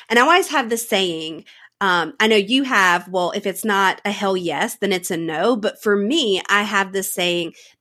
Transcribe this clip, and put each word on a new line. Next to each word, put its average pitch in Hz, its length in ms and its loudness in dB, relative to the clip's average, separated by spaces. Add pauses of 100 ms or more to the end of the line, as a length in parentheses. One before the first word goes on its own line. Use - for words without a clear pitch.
And 233 80 2
I 247 40 6
always 349 280 4
have 269 200 -2
this 226 180 -4
saying, 165 560 -4 (380)
um, 175 380 0
I 220 80 2
know 220 100 4
you 233 260 0
have, 185 460 2
"Well, 180 220 0
if - 140 -6
it's 190 200 -6
not 196 400 2
a 202 60 -2
hell 196 260 -2
yes, 175 400 -4
then 196 160 0
it's 180 180 -4
a 170 60 -4
no." 165 400 0
But 202 240 -4
for 208 160 2
me, 208 500 0
I 202 160 2
have 196 300 -2
this 190 200 -4
saying 175 420 -2 (260)